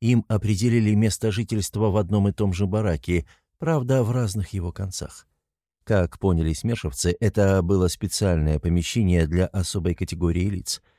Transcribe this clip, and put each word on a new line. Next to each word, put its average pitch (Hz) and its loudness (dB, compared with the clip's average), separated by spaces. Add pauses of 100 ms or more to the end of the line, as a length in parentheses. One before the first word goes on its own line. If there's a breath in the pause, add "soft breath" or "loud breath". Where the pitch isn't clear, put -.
Им 117 2
определили 107 2
место 107 0
жительства 104 -2
в 92 0
одном 101 2
и 98 0
том 101 -2
же 95 -2
бараке, 90 -2 (320 soft breath)
правда, 131 0
в 110 0
разных 107 -2
его 85 -6
концах. - -10 (560)
Как 95 0
поняли 82 2
смешивцы, 87 -2
это 98 2
было 90 2
специальное 82 0
помещение 87 0
для 87 0
особой 90 -4
категории 87 -2
лиц. - -8 (180)